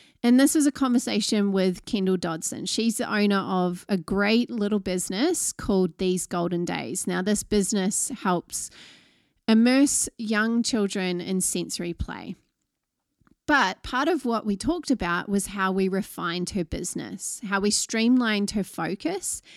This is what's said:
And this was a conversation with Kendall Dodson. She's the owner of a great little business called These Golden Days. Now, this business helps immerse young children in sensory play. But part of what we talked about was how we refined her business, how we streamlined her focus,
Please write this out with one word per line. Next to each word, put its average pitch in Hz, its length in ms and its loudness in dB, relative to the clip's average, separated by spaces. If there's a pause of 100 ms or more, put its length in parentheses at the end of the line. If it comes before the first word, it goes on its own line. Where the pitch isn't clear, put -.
(220)
And 240 160 6
this 277 180 6
was 294 100 4
a 285 60 4
conversation 220 840 0
with 185 320 0
Kendall 190 320 0
Dodson. 165 480 -6
She's 220 320 0
the - 120 -4
owner 208 280 2
of 180 500 -2
a 202 80 -2
great 202 540 2
little 208 300 0
business 190 760 -2
called 185 440 0
These 185 300 0
Golden 175 380 -2
Days. 165 420 -4
Now, 180 140 0
this 208 220 0
business 202 640 0
helps - 600 -4 (800)
immerse 247 720 4
young 226 460 0
children 190 580 0
in 190 180 -2
sensory 175 540 -4
play. - 420 -8 (1120)
But 240 360 2
part 269 240 -2
of 339 180 0
what 220 200 -2
we 202 120 -2
talked 311 320 -2
about 180 400 0
was 196 180 0
how 190 240 -2
we 190 160 2
refined 180 640 -4
her 175 160 -2
business, - 800 -8
how 196 140 0
we 208 100 2
streamlined 226 800 2
her 202 120 0
focus, 208 800 -6 (140)